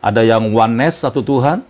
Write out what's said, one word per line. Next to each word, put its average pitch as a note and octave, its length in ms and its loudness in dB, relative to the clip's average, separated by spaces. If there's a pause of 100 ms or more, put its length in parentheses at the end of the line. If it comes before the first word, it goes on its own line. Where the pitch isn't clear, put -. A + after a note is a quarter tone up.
ada A2 240 2
yang A2 240 2
oneness, A#2 480 0
satu C#3 240 -4
Tuhan C#3+ 480 0